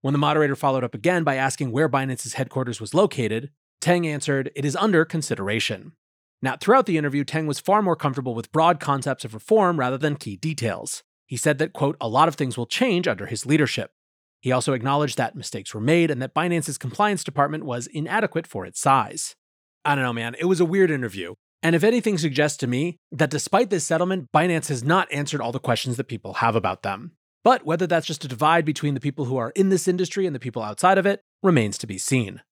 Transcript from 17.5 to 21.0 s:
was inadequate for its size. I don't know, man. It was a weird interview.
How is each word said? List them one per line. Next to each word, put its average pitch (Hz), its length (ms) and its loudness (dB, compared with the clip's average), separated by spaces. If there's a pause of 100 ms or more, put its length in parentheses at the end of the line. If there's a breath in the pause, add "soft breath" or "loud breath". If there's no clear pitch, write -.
was 123 240 -8
inadequate 165 580 -4
for 92 200 -10
its - 160 -12
size. 135 560 0 (480)
I 143 100 2
don't 135 80 -2
know, 123 80 -2
man. 117 260 -6
It 165 80 -4
was 180 140 2
a 180 60 4
weird 180 260 2
interview. 98 440 -6 (260)